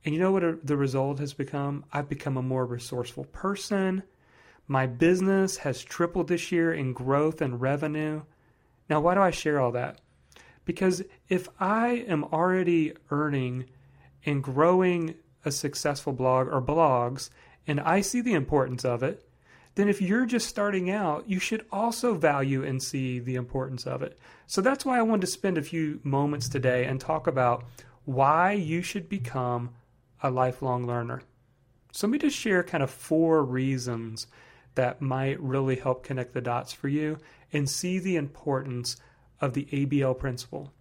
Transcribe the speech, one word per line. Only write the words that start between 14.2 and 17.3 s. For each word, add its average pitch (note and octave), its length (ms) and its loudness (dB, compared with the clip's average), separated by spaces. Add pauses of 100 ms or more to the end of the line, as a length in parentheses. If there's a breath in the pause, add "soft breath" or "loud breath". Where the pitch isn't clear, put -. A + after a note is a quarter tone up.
and C#3 200 0
growing E3+ 720 4 (280)
a D3 60 -2
successful C#3+ 600 -4
blog B2+ 340 2
or C3 160 0
blogs, C3+ 680 2 (360 soft breath)